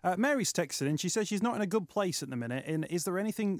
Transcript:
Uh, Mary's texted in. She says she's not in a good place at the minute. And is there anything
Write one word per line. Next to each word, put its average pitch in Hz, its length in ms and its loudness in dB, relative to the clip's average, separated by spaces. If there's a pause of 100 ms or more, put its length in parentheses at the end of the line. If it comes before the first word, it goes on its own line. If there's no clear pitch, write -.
Uh, 180 140 2
Mary's 262 340 2
texted 147 360 0
in. 151 100 2
She 175 140 0
says 214 180 0
she's 196 140 0
not 240 140 2
in 214 40 -2
a 202 60 0
good 190 240 0
place 185 320 0
at 131 80 -8
the 131 60 -4
minute. 120 300 -4
And 160 220 0
is 170 160 -2
there 185 140 0
anything 202 420 0